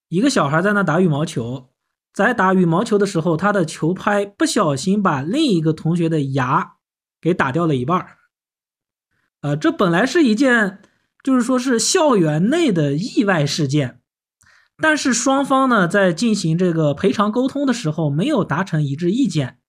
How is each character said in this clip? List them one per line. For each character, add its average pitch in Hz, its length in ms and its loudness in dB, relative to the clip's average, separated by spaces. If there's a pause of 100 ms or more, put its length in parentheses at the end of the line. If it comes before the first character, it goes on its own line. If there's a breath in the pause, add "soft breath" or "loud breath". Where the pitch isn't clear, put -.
一 165 120 -2
个 277 80 2
小 170 200 0
孩 156 120 0
在 202 120 2
那 202 100 0
打 160 180 0
羽 190 60 4
毛 151 180 0
球， 123 440 -8 (440)
在 - 220 0
打 190 180 2
羽 190 120 4
毛 170 180 2
球 208 160 0
的 202 80 2
时 180 140 -4
候， 160 160 0
他 196 160 0
的 196 120 0
球 160 300 -2
拍 202 320 -2
不 254 180 -4
小 196 300 0
心 190 260 0
把 156 220 0
另 240 220 -2
一 196 160 2
个 156 120 2
同 160 240 -2
学 165 120 0
的 160 120 0
牙 135 520 -2 (480)
给 160 120 0
打 147 200 -2
掉 165 120 -2
了 156 120 0
一 123 80 -4
半 165 120 0
儿。 - 200 -8 (1300)
呃， 147 140 -2
这 311 140 0
本 214 220 0
来 180 120 2
是 311 200 2
一 214 100 2
件， 233 460 0 (420 soft breath)
就 262 140 2
是 247 60 2
说 254 140 0
是 247 220 0
校 302 380 2
园 160 320 2
内 311 240 2
的 147 220 0
意 220 300 -2
外 175 220 2
事 143 220 -2
件， 135 320 -2 (800 soft breath)
但 311 180 2
是 262 180 0
双 269 300 0
方 269 240 2
呢， 208 180 2
在 190 260 2
进 220 220 0
行 165 240 0
这 185 140 2
个 156 200 0
赔 185 200 0
偿 214 180 -2
沟 247 160 0
通 277 180 -4
的 269 80 2
时 190 160 -6
候 151 220 -2
没 156 160 -2
有 294 160 0
达 156 220 -4
成 156 180 -2
一 139 140 -4
致 175 160 -2
意 247 160 0
见， 151 300 -4 (100)